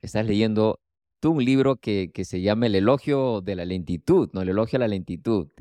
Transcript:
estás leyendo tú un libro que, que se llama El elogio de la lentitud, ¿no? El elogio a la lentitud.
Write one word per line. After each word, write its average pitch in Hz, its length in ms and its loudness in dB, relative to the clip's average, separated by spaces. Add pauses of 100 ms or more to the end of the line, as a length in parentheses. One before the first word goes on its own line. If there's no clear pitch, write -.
estás 110 240 -4
leyendo 107 540 0 (400)
tú 156 140 2
un 139 100 0
libro 135 320 2
que, 98 380 -4
que 95 100 -6
se 90 180 -8
llama 107 260 2
El 101 80 2
elogio 127 640 0
de 95 160 -6
la 87 80 -8
lentitud, 92 640 0
¿no? 95 100 -6
El 90 80 -2
elogio 110 280 0
a - 20 0
la 120 80 0
lentitud. 98 600 -4 (120)